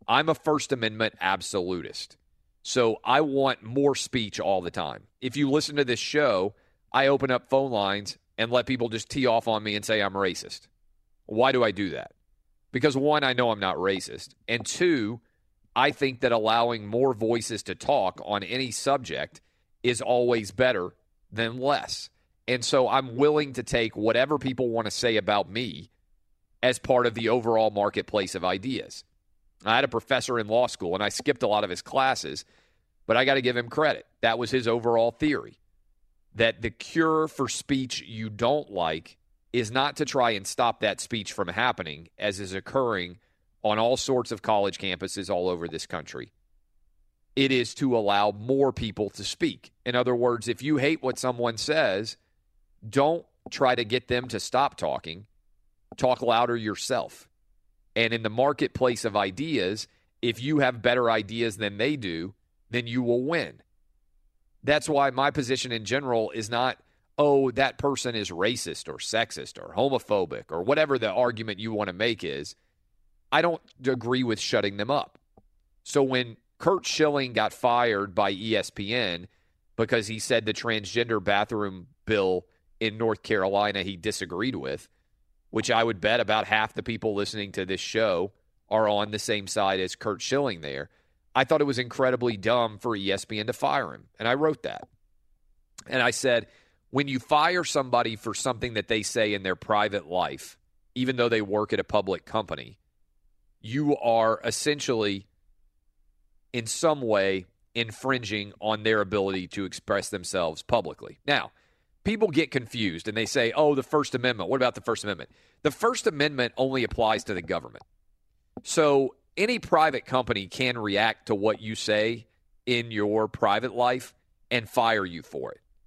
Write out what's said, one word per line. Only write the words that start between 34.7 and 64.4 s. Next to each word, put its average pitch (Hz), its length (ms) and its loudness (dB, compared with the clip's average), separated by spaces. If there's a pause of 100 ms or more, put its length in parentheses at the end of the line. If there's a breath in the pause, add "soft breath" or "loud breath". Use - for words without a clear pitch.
theory, 147 440 -2 (800)
that 113 280 2
the 117 80 -2
cure 156 580 0
for 135 200 -2
speech 131 540 -4
you 110 260 -10
don't 117 440 0
like 82 440 -4 (360)
is 117 180 0
not 135 260 0
to 151 80 0
try 120 280 4
and 98 120 -4
stop 120 360 0
that 101 200 0
speech 110 320 -6
from 98 140 -2
happening, 85 640 -2 (100)
as 101 220 -2
is 95 140 -8
occurring 95 640 -2 (440)
on 107 160 2
all 120 180 4
sorts 123 360 0
of 107 100 -10
college 101 360 2
campuses 95 520 -6
all 90 180 0
over 85 200 -4
this 80 180 -10
country. - 460 -10 (1040)
It 135 160 4
is 123 220 0
to 127 220 2
allow 104 360 4
more 127 400 2
people 107 380 -4
to - 120 -14
speak. - 480 -4 (160)
In 123 80 -2
other 123 220 2
words, 120 320 0
if 113 120 -2
you 147 180 0
hate 147 260 2
what 127 160 -2
someone 120 360 -2
says, 113 600 0 (720)
don't 143 380 2 (240)
try 127 280 2
to 120 80 0
get 117 240 -2
them 123 180 0
to 107 140 -6
stop - 360 0
talking. 80 500 -6 (720)
Talk 127 240 2
louder 120 360 2
yourself. 107 720 -6 (640)
And 113 180 2
in 113 100 -4
the 110 80 -2
marketplace 127 720 0
of 107 120 0
ideas, 104 720 -2 (360)
if 113 200 -2
you 147 180 2
have 123 220 2
better 120 280 4
ideas 110 460 0
than 101 200 -4
they 139 200 0
do, 90 380 -6 (360)
then 120 160 -4
you 123 160 -2
will 120 200 2
win. 135 400 -4 (1000)